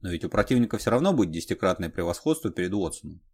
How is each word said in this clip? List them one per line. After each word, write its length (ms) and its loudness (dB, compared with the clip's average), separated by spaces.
«Но 100 -8
ведь 140 -4
у 40 -2
противника 500 2
всё 120 0
равно 220 4
будет 180 4
десятикратное 600 -2
превосходство 600 -2
перед 220 -2
Уотсоном». 500 -6